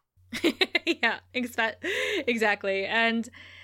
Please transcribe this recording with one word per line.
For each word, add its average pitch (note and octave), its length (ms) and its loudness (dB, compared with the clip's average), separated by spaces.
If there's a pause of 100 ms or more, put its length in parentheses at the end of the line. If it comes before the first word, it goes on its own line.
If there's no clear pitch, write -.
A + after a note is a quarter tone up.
(340)
<laughs> D#4 200 0 (500)
Yeah, A3 160 2 (160)
exa-, A#3+ 400 -2 (520)
exactly. G3+ 580 2
And A3+ 440 2 (340)